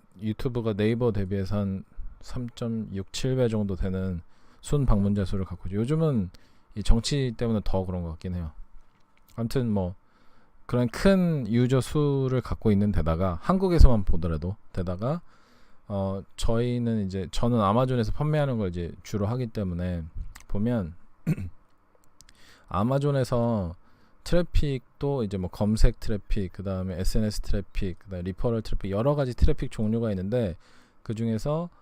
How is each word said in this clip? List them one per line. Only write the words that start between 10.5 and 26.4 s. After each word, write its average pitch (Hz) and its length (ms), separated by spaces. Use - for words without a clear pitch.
그런 123 220
큰 175 600
유저 123 340
수를 135 580
갖고 - 320
있는 101 200
데다가 85 500
한국에서만 170 600
보더라도 82 520
데다가, 95 480
어, 98 340
저희는 117 680
이제, 95 240
저는 120 300
아마존에서 117 520
판매하는 147 440
걸 104 140
이제 85 320
주로 101 240
하기 123 220
때문에 90 560
보면 101 460
<clears throat> - 1400
아마존에서 120 1080
트래픽도 143 1000
이제 101 120
뭐 90 140
검색 110 500
트래픽, 98 520